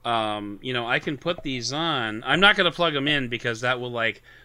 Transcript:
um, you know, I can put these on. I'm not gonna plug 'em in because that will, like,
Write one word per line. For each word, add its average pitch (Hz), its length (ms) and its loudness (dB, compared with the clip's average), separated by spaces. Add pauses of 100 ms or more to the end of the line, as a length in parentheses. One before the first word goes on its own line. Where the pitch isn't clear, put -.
um, 107 600 -2
you 131 100 -6
know, 120 140 -2
I 131 140 2
can 151 180 -6
put 175 240 -4
these 127 280 -4
on. 131 540 -2
I'm 143 160 2
not 202 160 8
gonna 180 140 4
plug 165 260 0
'em 139 120 0
in 143 200 2
because 117 320 -2
that 123 180 0
will, 123 120 -6
like, 113 320 0 (220)